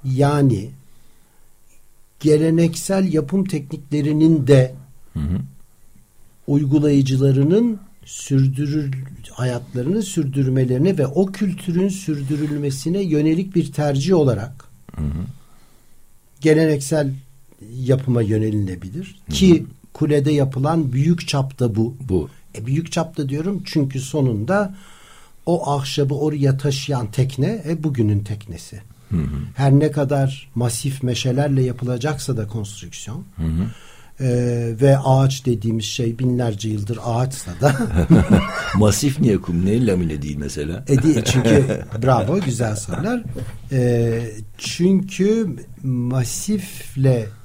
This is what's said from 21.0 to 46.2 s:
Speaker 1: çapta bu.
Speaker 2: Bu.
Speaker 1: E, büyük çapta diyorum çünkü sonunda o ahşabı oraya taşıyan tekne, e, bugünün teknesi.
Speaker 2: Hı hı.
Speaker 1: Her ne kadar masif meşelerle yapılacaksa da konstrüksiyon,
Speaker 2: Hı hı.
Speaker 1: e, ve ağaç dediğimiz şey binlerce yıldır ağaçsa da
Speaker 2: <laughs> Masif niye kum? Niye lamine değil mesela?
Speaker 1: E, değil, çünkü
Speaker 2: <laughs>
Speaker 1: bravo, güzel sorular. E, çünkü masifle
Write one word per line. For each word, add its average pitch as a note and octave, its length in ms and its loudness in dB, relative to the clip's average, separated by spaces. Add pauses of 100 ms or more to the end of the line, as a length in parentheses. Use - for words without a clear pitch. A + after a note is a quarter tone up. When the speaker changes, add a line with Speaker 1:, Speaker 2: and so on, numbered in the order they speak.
Speaker 1:
çapta C3+ 480 -2
bu. A2+ 200 0 (120)
Speaker 2:
Bu. F2+ 200 0 (300)
Speaker 1:
E, G#2+ 80 -10
büyük D#3 260 -2
çapta D#3+ 360 -4
diyorum D#3+ 360 -4
çünkü C#3 360 -2
sonunda D3 720 0 (720)
o E3+ 240 0
ahşabı C#3+ 440 0
oraya C#3 440 2
taşıyan C3+ 520 -2
tekne, D3+ 580 0
e, D#3+ 160 -4
bugünün A2 400 2
teknesi. - 560 -12 (300)
Speaker 2:
Hı G2 60 -2
hı. D#2+ 60 0 (320)
Speaker 1:
Her C3+ 180 2
ne D3 180 6
kadar C#3 640 -2
masif B2 480 -4
meşelerle C3 600 0
yapılacaksa B2+ 720 -4
da G#2+ 100 -4
konstrüksiyon, G#2 800 -10 (120)
Speaker 2:
Hı E2+ 60 -6
hı. E2 220 -2 (600)
Speaker 1:
e, C3 40 2 (520)
ve C#3 180 6
ağaç C3+ 480 2
dediğimiz A2+ 380 -2
şey A#2 340 -4
binlerce A#2+ 500 -2
yıldır G#2+ 360 -4
ağaçsa A#2+ 460 -4 (100)
da C#3 160 4 (520)
Speaker 2:
<laughs> - 480 2
Masif G#2+ 440 2
niye G#2+ 200 4
kum? F2 240 -2
Niye A2+ 220 2
lamine E2+ 360 0
değil D2 140 -6
mesela? D2+ 520 -6
Speaker 1:
E, C#3 140 4
değil, C#3+ 220 2
çünkü B2+ 400 4 (260)
Speaker 2:
<laughs> A2 120 -6
Speaker 1:
bravo, B2+ 380 2
güzel A#2 360 -2
sorular. A3+ 460 -4 (500)
E, A#2 480 2 (380)
çünkü F#3+ 1000 0 (260)
masifle B2 1400 -2 (180)